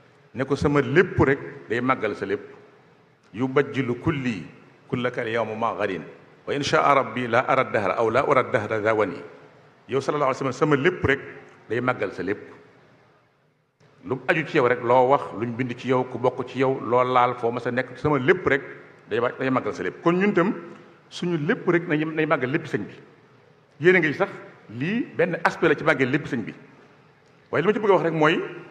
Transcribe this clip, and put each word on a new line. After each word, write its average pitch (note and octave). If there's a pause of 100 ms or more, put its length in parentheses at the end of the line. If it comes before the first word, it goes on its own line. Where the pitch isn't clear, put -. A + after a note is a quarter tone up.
(360)
Ne B2+
ko C#3
sama C#3+
lépp C#3
rek C#3 (300)
day A#2
màggal A#2+
sa G2+
lépp. G2 (920)
Yubajjilu C3
kulli B2+ (440)
kullaka B2
al A#2
yawma A2
ma A2
ghadin. F2+ (420)
Wa G2
in C#3
shaa D#3
rabbi B2
la A#2
ara C3
dahra G#2+
aw A#2
la A#2
ara C3
dahra G#2+
zawani. G#2 (680)
Yow C3
sallallahu D3
alayhi C3
wa C3
sallam, -
sama D3+
lépp F3
rek C#3 (500)
day A2+
màggal A#2
sa F#2
lépp. F#2+ (1700)
Lu G#2+ (120)
aju D#3+
ci -
yow B2+
rek, A#2+
loo B2
wax, C#3 (180)
luñ A#2+
bind A#2+
ci A#2+
yow, B2+
ku B2+
bokk B2
ci B2
yow, C3
loo A#2+
laal, B2
foo A#2
mas B2
a B2
nekk, B2+
sama D3+
lépp E3+
rek C#3 (480)
day A2
wa-, A#2+
day C3
màggal A2
sa F2+
lépp. F2+
Kon E3+
ñun G3
tam F3+ (560)
suñu F3
lépp D#3
rek E3+
nañu, D#3
nañ D#3
màggal C3+
lépp D#3+
sëñ G2+
bi. - (880)
Yéen F3
a F#3
ngi D#3
sax - (400)
lii E3+ (120)
benn E3
aspect -
la D3+
ci -
màggal C#3
lépp C#3+
sëñ A#2
bi. D2+ (1000)
Waaye C3+
li E3+
ma G#3+
ci -
bëgg G#3
a -
wax D#3
rek E3
mooy, D#3+ (320)